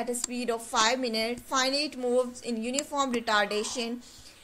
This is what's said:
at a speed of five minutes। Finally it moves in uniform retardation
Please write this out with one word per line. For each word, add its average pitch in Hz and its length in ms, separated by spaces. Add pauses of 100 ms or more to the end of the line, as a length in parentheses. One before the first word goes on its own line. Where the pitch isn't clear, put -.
at 240 100
a 240 80
speed 240 380
of 226 180
five 233 320
minutes। 226 480
Finally 269 340
it 262 160
moves 247 380
in 226 240
uniform 269 540
retardation 220 760 (480)